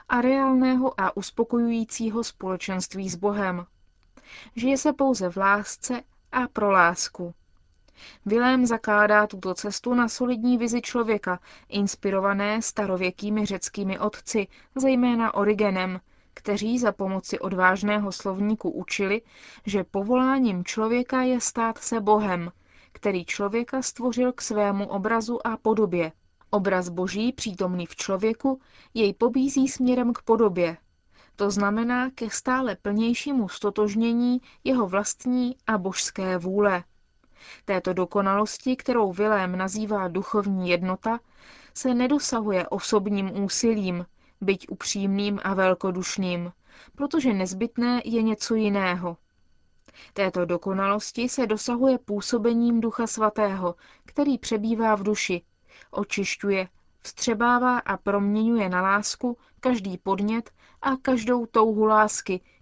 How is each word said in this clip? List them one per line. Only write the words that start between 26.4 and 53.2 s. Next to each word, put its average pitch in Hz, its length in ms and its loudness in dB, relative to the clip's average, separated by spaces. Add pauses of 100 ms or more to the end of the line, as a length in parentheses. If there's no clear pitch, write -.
Obraz 185 380 0
Boží, 190 440 -2
přítomný 180 540 -4
v - 100 -18
člověku, 220 640 -2 (340)
jej 208 200 2
pobízí 262 540 2
směrem 247 440 2
k - 100 -6
podobě. 185 540 2 (600)
To 202 140 0
znamená 233 600 0
ke 226 200 -8
stále 254 520 -2
plnějšímu 226 640 0
stotožnění 226 920 0 (240)
jeho 247 220 2
vlastní 247 720 -2 (100)
a 220 120 0
božské 185 600 -4
vůle. 190 460 0 (800)
Této 185 280 -2
dokonalosti, 202 840 0
kterou 226 360 0
Vilém 190 440 0
nazývá 196 520 -2
duchovní 190 600 -2
jednota, 185 520 0 (540)
se 254 200 0
nedosahuje 240 760 0
osobním 202 760 0
úsilím, 190 640 -2 (340)
byť 196 300 0
upřímným 196 720 -2
a 190 100 0
velkodušným, 180 1000 0 (420)
protože 277 380 0
nezbytné 226 720 -2
je 226 180 0
něco 220 320 0
jiného. 185 640 0 (960)
Této 185 320 0
dokonalosti 196 840 -2
se 247 180 0
dosahuje 240 520 2
působením 233 840 0
Ducha 226 260 -2
Svatého, 208 680 0 (300)